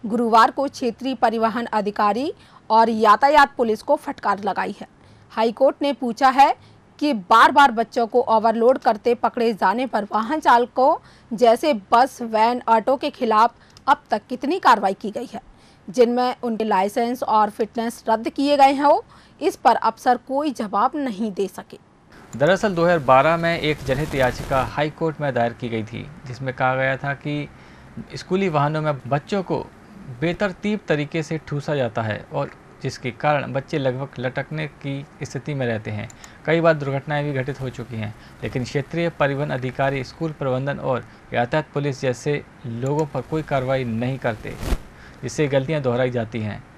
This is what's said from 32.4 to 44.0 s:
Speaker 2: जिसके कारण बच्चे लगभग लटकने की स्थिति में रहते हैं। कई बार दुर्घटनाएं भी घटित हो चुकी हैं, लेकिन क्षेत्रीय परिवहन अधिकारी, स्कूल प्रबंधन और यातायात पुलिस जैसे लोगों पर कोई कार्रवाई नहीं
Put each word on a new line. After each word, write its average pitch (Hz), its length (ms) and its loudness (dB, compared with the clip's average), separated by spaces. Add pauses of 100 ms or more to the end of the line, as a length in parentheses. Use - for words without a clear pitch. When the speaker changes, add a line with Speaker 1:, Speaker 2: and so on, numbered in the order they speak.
Speaker 2:
जिसके 127 280 -8
कारण 131 420 -2
बच्चे 135 240 -6
लगभग 131 320 -4 (100)
लटकने 139 480 -6
की 143 380 -10 (180)
स्थिति 143 300 -8
में 131 140 -2
रहते 110 240 -4
हैं। 107 180 -8 (360)
कई 165 160 2
बार 165 120 4
दुर्घटनाएं 147 520 -4
भी 147 80 -4
घटित 131 280 -6
हो 131 80 -6
चुकी 120 260 -12
हैं, 110 200 -8 (280)
लेकिन 123 200 -6
क्षेत्रीय 147 460 -4
परिवहन 143 400 -2
अधिकारी, 135 540 -4
स्कूल 160 280 -8
प्रबंधन 135 480 -4
और 127 260 -4 (280)
यातायात 120 400 -2
पुलिस 143 280 -4
जैसे 143 420 -4 (220)
लोगों 135 400 -4
पर 139 160 -8
कोई 156 200 -6
कार्रवाई 131 420 -2
नहीं 120 340 -4